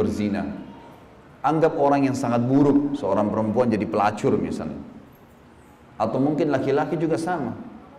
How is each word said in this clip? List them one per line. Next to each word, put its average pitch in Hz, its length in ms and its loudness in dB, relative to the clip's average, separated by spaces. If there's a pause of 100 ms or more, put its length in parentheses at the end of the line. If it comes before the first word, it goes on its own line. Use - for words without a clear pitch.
berzina. 104 480 -2 (960)
Anggap 160 320 2
orang 139 320 4
yang 123 80 -2
sangat 120 240 0
buruk, 139 560 4
seorang 104 320 0
perempuan 110 400 2
jadi 104 160 0
pelacur 107 560 0
misalnya. 80 400 -6 (1200)
Atau 127 240 0
mungkin 151 240 0
laki-laki 143 480 0
juga 160 240 -2
sama, 165 320 -4 (460)